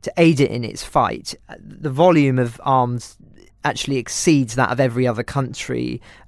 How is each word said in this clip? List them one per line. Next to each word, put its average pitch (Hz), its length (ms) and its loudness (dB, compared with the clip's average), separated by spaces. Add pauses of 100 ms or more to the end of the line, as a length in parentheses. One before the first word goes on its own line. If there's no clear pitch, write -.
to - 160 -10
aid 165 220 6
it 139 100 2
in 120 140 -6
its - 200 -10
fight. - 520 -2 (240)
The 131 320 -10
volume 143 480 4
of 120 240 -4
arms 123 520 0 (500)
actually 139 320 -4
exceeds 127 580 0
that 127 160 0
of 123 80 -2
every 127 260 2
other 117 180 -2
country 123 800 -6 (260)